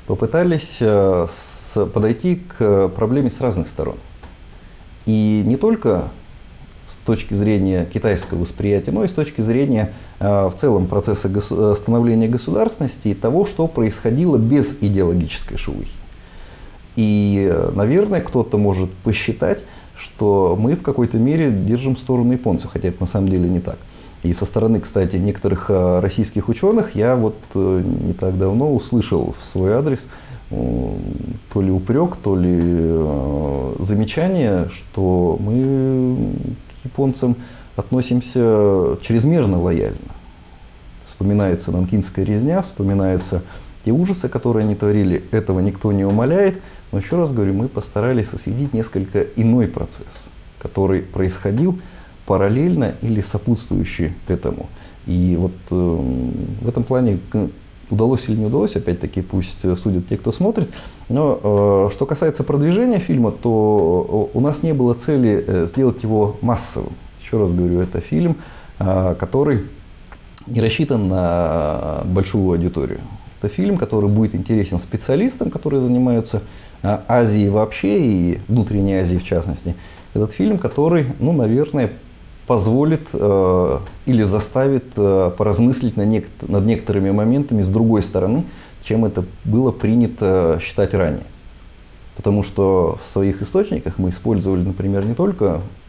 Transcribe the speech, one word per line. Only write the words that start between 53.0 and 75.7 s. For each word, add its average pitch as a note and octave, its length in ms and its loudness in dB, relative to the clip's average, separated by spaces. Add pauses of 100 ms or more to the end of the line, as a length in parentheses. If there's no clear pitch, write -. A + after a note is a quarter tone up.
или A2 200 0
сопутствующий F#2+ 920 -2 (140)
этому. - 400 -4 (380)
И F2+ 340 2
вот, F2+ 140 0 (180)
эм, C#2+ 640 0 (280)
в A#2 60 -4
этом A#2+ 160 -2
плане A#2+ 360 2 (120)
к-, G#2 180 0 (420)
удалось A2+ 360 2
или A2 100 0
не G#2+ 80 0
удалось, D#3 300 0
опять-таки - 460 -4
пусть, F#2 420 -4
э, F#2 120 2
судят F2+ 320 -2
те, A2+ 100 -2
кто A2+ 140 -2
смотрит. G3+ 380 0 (380)
Но, C3+ 360 0
э, G2+ 500 4
что C#3 140 -2
касается D3+ 360 0
продвижения F#3 540 2
фильма, C3 340 2
то, G#2+ 1040 2
э, - 40 0
у A#2 40 2
нас C#3+ 220 0
не D#3+ 100 2
было B2 220 2
цели, A#2+ 520 2
э, F2+ 200 2
сделать B2+ 340 2
его G#2+ 400 0
массовым. - 520 -2 (280)
Еще - 180 -2
раз F#2 140 2
говорю, F2 260 2
это F2 220 -2
фильм, E3 360 0 (420)
э, F#2 400 2
который C3 400 0 (880)
не A#2+ 140 -2
рассчитан A2+ 460 0
на E2 960 0
большую F#2 440 0
аудиторию. E2 520 -2 (380)
Это - 140 -4
фильм, G3 240 0
который G#2 320 0
будет G#2+ 240 2
интересен F#2+ 460 0
специалистам, E3+ 720 -2
которые C#3 300 -2